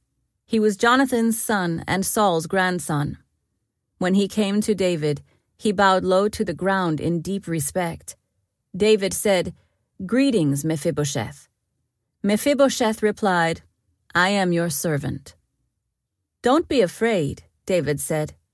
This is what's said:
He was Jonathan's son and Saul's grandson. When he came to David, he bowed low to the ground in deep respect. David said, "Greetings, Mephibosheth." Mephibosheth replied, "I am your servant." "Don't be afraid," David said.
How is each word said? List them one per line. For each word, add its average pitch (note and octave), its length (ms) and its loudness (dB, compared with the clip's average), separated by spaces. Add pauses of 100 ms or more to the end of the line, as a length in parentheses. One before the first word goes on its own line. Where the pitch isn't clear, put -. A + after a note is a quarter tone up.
(460)
He A3 160 0
was G#3 160 0
Jonathan's A#3 600 2
son F3 480 -2
and F#3 200 -2
Saul's F3 420 0
grandson. F3 720 -2 (800)
When F#3 180 0
he G3 140 2
came G#3 320 0
to G#3+ 120 0
David, D#3+ 480 0 (400)
he G#3 120 0
bowed F#3+ 320 2
low F#3+ 240 2
to G#3+ 160 -4
the F3+ 80 -4
ground F3+ 480 0
in E3+ 180 -2
deep F3+ 260 -6
respect. E3 680 -6 (580)
David G3 400 2
said, F#3 400 0 (520)
"Greetings, F#3 580 2
Mephibosheth." D3 840 -4 (760)
Mephibosheth A#3+ 800 2
replied, F3+ 580 0 (540)
"I F3+ 140 4
am F#3+ 240 0
your E3+ 160 0
servant." D3 680 -4 (1080)
"Don't D4 280 2
be D4 100 2
afraid," F3+ 640 0 (220)
David D3 340 0
said. D3+ 360 -4 (180)